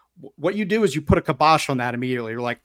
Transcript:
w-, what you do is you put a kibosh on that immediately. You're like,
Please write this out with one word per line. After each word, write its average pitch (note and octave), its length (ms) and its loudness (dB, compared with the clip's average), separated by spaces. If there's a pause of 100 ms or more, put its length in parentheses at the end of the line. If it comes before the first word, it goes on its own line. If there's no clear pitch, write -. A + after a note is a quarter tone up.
(180)
w-, - 200 -20
what F#3 180 -2
you G#3+ 100 -2
do G#3+ 180 0
is D3+ 120 0
you D3+ 60 -2
put F#3 160 4
a E3 40 0
kibosh D3+ 480 2
on C3+ 80 -2
that B2 160 -4
immediately. A#2+ 380 -4
You're A#2 100 -8
like, A#2+ 240 -6